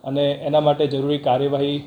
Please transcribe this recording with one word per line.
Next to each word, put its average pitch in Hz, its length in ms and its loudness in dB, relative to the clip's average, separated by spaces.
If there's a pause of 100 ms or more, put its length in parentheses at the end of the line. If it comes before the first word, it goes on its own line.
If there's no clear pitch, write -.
અને 143 280 0
એના 147 280 0
માટે 147 280 2
જરૂરી 139 300 -2
કાર્યવાહી 143 680 0